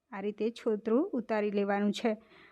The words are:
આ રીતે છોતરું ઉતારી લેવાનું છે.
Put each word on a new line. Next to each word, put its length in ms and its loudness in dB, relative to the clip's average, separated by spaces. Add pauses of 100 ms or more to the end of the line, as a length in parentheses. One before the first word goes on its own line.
(120)
આ 80 -10
રીતે 300 -2
છોતરું 640 0
ઉતારી 380 0
લેવાનું 400 2
છે. 260 0 (340)